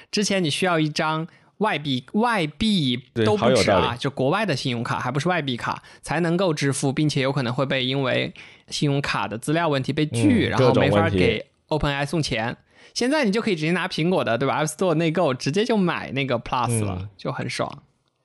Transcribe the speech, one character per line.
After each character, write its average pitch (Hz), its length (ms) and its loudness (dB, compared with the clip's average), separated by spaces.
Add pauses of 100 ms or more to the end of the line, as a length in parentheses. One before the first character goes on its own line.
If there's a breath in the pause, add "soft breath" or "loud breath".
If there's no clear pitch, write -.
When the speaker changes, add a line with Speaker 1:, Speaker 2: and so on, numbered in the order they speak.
(120 loud breath)
Speaker 1:
之 208 120 2
前 190 200 0
你 151 80 0
需 185 160 0
要 170 120 2
一 156 80 2
张 156 400 -2 (300 soft breath)
外 196 220 0
币， 139 340 -4
外 214 320 2
币 151 560 0 (240)
都 - 100 4
不 120 140 2
止 131 40 6
啊， - 20 4
Speaker 2:
对， 98 180 4
好 92 60 4
有 - 80 2
道 120 40 -2
理。 120 60 -8
Speaker 1:
就 131 140 -4
国 131 180 0
外 202 160 0
的 160 100 0
信 127 160 -4
用 117 120 -4
卡， - 160 -4
还 127 120 -6
不 143 80 -2
是 151 80 -2
外 180 140 0
币 131 160 -4
卡， - 240 -6 (220 loud breath)
才 151 160 -2
能 170 180 2
够 180 160 2
支 143 180 0
付， 135 220 0
并 151 160 2
且 139 140 0
有 135 80 0
可 139 100 -2
能 117 100 -2
会 135 140 0
被 135 180 -2
因 135 200 -2
为 123 280 0 (380 loud breath)
信 - 220 0
用 139 100 0
卡 117 260 -2
的 113 100 -6
资 151 160 -4
料 165 160 2
问 135 120 0
题 139 120 -4
被 151 120 0
拒， 147 420 2
Speaker 2:
嗯， - 20 0
Speaker 1:
然 95 100 -2
后 131 140 6
没 - 160 4
法 104 200 4
给 - 0 -
Speaker 2:
各 98 100 2
种 90 80 4
问 - 120 0
题。 - 40 -12 (240)
Speaker 1:
Open 151 240 -2
A 139 40 -2
I 143 100 -2
送 160 160 -2
钱。 120 360 -4 (360 loud breath)
现 247 160 -2
在 302 140 2
你 202 80 2
就 220 80 0
可 220 120 0
以 180 40 0
直 151 60 -4
接 156 100 0
拿 175 160 -2
苹 165 220 -2
果 170 140 2
的， 113 140 0
对 135 100 0
吧？ 131 160 0
App 151 40 -2
Store 175 280 0
内 165 160 2
购， 160 220 2
直 - 180 -4
接 196 120 2
就 233 140 0
买 160 340 -2
那 135 140 -2
个 127 140 0
Plus 120 440 -2
了， 101 180 -4
Speaker 2:
嗯。 104 140 -10
Speaker 1:
就 - 160 -8
很 123 160 -8
爽。 - 360 -8 (420)